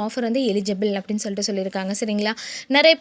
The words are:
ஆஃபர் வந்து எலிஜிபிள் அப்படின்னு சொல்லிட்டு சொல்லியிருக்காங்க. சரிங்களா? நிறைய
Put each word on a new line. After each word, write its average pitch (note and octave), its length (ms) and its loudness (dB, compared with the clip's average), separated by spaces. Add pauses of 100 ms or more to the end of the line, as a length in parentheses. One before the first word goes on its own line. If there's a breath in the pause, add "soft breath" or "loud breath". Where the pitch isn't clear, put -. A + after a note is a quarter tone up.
ஆஃபர் A#3 240 -4
வந்து C4 120 0 (100)
எலிஜிபிள் G3+ 480 0
அப்படின்னு G#3 260 -4
சொல்லிட்டு G3+ 240 -4
சொல்லியிருக்காங்க. F#3+ 520 -4
சரிங்களா? G#3+ 320 0 (440 loud breath)
நிறைய D#4+ 240 8